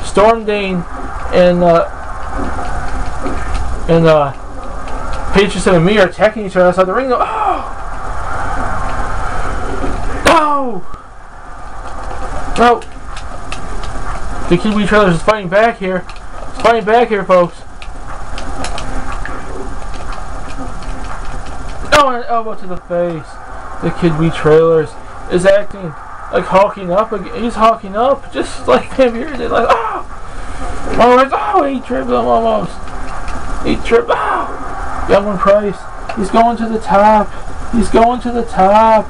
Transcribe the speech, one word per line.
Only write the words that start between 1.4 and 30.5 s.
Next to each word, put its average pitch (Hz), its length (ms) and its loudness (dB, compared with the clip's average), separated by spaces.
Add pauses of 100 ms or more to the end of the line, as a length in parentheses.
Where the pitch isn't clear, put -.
uh, 170 220 6 (2000)
and, 165 200 6
uh, 147 260 4 (1000)
Patriot 185 280 2
Seven 175 240 4
Me 214 140 2
are 180 80 0
attacking 214 380 0
each 185 100 -8
other 180 140 6
outside 185 160 2
the 185 80 -4
ring. 254 180 0
Oh! - 640 -2 (2500)
No! 277 580 2 (1700)
No! 226 240 4 (1700)
The 175 80 4
Kid 214 180 0
Wee 208 120 2
Trailers 202 280 4
is 156 60 -2
fighting 208 280 0
back 220 280 4
here. 185 220 -2
He's - 640 -8
fighting 226 200 4
back 226 260 4
here, 202 140 0
folks. 175 380 4 (4000)
Oh, 294 140 6
and 240 160 -2
an - 40 -
elbow 220 280 -2
to 196 100 -6
the 180 120 -4
face. 175 520 -4 (540)
The 170 80 0 (100)
Kid 165 160 2
Wee 160 140 2
Trailers 160 580 4 (420)
is 175 140 2
acting 196 480 2 (400)
like 170 120 0
hulking 190 460 2
up 214 200 0
ag-, 196 300 -6
he's 226 140 -2
hulking 220 400 2
up, 254 380 0
just - 340 -6
like 247 280 2
Van 247 180 4
Buren 269 260 -6
did. 233 120 -4
Like, 233 180 2
oh! 440 360 -2 (960)